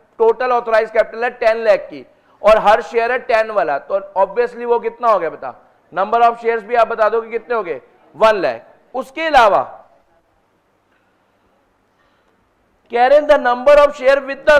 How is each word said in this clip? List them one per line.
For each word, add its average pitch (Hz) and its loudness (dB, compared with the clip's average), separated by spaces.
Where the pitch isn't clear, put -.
total 226 0
authorized 226 -2
capital 226 -2
है 247 -4
टेन 226 -2
लाख 202 2
की 139 -18
और 220 4
हर 208 2
share 233 -4
है 254 -2
टेन 220 -2
वाला, 170 -2
तो 196 -6
obviously 214 -2
वो 233 0
कितना 226 -4
हो 196 2
गया 165 -6
बता, 139 -12
number 208 -2
of 233 2
shares 226 -4
भी 233 -6
आप 226 2
बता 220 -2
दो 226 -2
कि 220 -14
कितने 233 -8
हो 214 -4
गए, 151 -10
वन 208 2
लाख। 123 -4
उसके 320 -8
अलावा 226 4
कह 240 2
रहे 285 4
हैं, 294 0
"The 294 4
number 254 2
of 285 4
share 269 0
with 269 -10
the 302 4